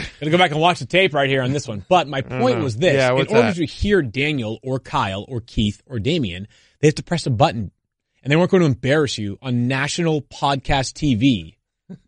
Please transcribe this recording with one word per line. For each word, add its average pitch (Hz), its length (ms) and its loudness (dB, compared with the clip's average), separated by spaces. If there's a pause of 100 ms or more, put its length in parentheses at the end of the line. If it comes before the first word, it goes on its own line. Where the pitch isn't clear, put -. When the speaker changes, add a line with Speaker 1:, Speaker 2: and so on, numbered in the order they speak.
Speaker 1:
<laughs> - 160 -16
Gonna 151 120 -4
go 175 60 4
back 180 140 2
and 151 80 -2
watch 170 200 2
the 127 60 -8
tape 185 260 2
right 139 160 2
here 135 140 0
on 123 100 -2
this 143 160 -6
one. 104 180 -10
But 170 220 2
my 143 140 -4
point 247 340 0
Speaker 2:
Mm-hmm. - 80 -2
Speaker 1:
was 113 140 -4
this. 139 160 4
Speaker 2:
Yeah, 131 160 4
Speaker 1:
In 127 60 2
Speaker 2:
what's 135 140 0
Speaker 1:
order 226 180 6
Speaker 2:
that? 170 80 -2
Speaker 1:
to 165 100 -2
hear 196 340 0
Daniel 123 640 -4
or 131 180 -4
Kyle 104 480 -4
or 120 140 -8
Keith - 440 -2
or 127 120 -10
Damien, 101 500 -4 (320)
they 147 80 4
have 151 80 4
to - 60 -8
press - 240 -6
a - 40 0
button. 120 400 0 (520)
And 135 100 -4
they 151 40 4
weren't 175 140 2
going 185 120 4
to 165 40 4
embarrass 139 520 0
you 101 240 -6
on 123 260 -2
national 139 540 -2
podcast 139 720 -2
T 143 200 0
V 101 440 2 (500)